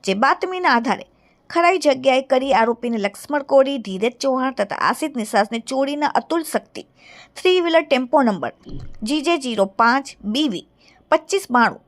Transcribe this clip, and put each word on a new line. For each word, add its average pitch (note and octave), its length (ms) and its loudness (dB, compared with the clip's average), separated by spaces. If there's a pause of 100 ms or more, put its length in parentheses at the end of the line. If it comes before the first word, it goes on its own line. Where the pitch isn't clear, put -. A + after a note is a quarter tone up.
જે F#3+ 140 0
બાતમીના F4+ 600 0
આધારે A#3 300 -2 (440)
ખરાઈ F4 300 2
જગ્યાએ C4 460 2
કરી C4+ 280 0
આરોપીને A#3 440 0
લક્ષ્મણ G#3 460 -4
કોરી, C#4 360 2
ધીરજ G#3 400 -4
ચૌહાણ C4 360 -2
તથા G3 280 -4
આશિષ B3+ 340 -2
નિષાદને A3 460 -2
ચોરીના C#4 520 -2
અતુલ E4 280 -2
શક્તિ - 420 -8 (480)
થ્રી F#4 280 2
વ્હીલર E4 220 2
ટેમ્પો C4+ 400 2
નંબર F3+ 300 -2 (480)
જી C#4 200 -2
જે E4+ 180 2
ઝીરો A3 360 0
પાંચ B3 400 0 (120)
બી C#4 220 -2
વી - 160 -8 (460)
પચીસ D#4+ 380 0
બાણું A#3+ 380 2